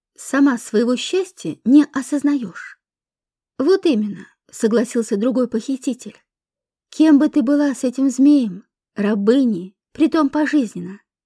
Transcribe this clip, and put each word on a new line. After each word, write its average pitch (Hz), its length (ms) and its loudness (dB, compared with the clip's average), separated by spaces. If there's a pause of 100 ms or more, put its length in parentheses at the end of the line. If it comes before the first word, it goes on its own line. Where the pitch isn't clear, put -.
(160)
«Сама 277 420 0
своего 233 380 0
счастья - 680 -6
не 277 280 6
осознаешь». 277 880 -6 (800)
«Вот 370 280 2
именно», 214 400 -2 (240)
согласился 226 640 -2
другой 240 320 -2
похититель. 247 680 -8 (720)
«Кем 302 300 4
бы 294 100 2
ты 294 140 0
была 285 320 0
с - 100 -6
этим 262 260 -2
змеем, 254 540 2 (300)
рабыней, 202 800 0 (160)
притом 311 360 0
пожизненно? 240 720 -4 (260)